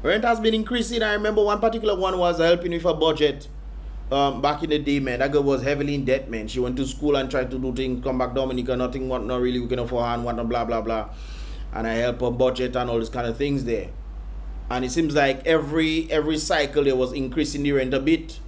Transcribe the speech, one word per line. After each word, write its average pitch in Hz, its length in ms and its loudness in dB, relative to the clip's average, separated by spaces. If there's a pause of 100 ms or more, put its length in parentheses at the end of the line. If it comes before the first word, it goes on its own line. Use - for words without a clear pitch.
Rent 202 200 2
has 233 160 4
been 220 140 4
increasing. 226 480 -2
I 214 120 2
remember 214 300 2
one 208 160 2
particular 214 360 2
one 185 220 0
was 175 200 4
helping 170 340 4
with 170 140 -2
a 165 80 4
budget, 156 540 2 (640)
um, 135 300 2
back 147 220 2
in 160 60 -4
the 147 100 2
day, 143 200 0
man. 127 200 -2
That 139 120 2
girl 147 120 4
was 139 180 2
heavily 143 340 0
in 135 100 -2
debt, 131 240 0
man. 110 180 -6
She 117 120 -4
went 123 180 0
to 139 80 0
school 147 320 0
and 131 120 0
tried 127 220 -2
to 135 60 -6
do 127 160 -2
things, 127 300 -2
come 131 140 0
back 123 160 -2
Dominica, 127 420 -2
nothing, 127 340 -2
what, 127 140 -2
not 123 180 -2
really 123 180 0
working 120 280 -2
for 120 160 0
her 120 100 0
and 120 100 -2
what, 120 120 -2 (120)
blah, 117 160 0
blah, 113 180 0
blah. 110 280 -2 (640)
And 113 120 -4
I 113 100 -2
help 120 260 0
her 123 100 2
budget 127 440 2
and 123 140 0
all 117 80 0
these 113 120 -2
kind 120 180 -4
of 117 100 -4
things 139 280 0
there. 104 240 -2 (840)
And 123 140 0
it 123 60 -2
seems 151 240 0
like 151 300 4
every, 160 680 2
every 156 260 2
cycle 151 460 2
there 139 120 4
was 127 160 2
increasing 143 520 -2
the 143 100 2
rent 131 200 2
a 135 60 2
bit. 160 480 2